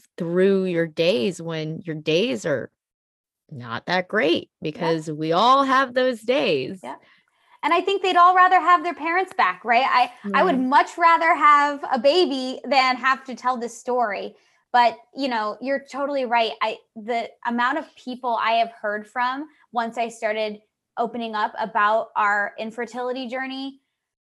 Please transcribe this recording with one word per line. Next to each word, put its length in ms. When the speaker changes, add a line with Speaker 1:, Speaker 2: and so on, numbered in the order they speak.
Speaker 1:
through 480
your 220
days 560
when 420
your 120
days 500
are 240
not 360
that 220
great, 420
Speaker 2:
Yeah. 100
Speaker 1:
because 400
we 220
all 320
have 300
those 260
days. 600
Speaker 2:
Yeah. 140
And 100
I 80
think 220
they'd 140
all 180
rather 260
have 220
their 120
parents 420
back, 280
right? 220
I, 260
I 80
would 140
Speaker 1:
Right. 120
Speaker 2:
much 300
rather 360
have 580
a 60
baby 640
than 320
have 280
to 100
tell 220
this 220
story. 560
But, 240
you 140
know, 320
you're 300
totally 340
right. 360
I, 180
the 340
amount 320
of 160
people 460
I 140
have 180
heard 340
from 400
once 260
I 120
started 500
opening 380
up 220
about 580
our 420
infertility 720
journey, 520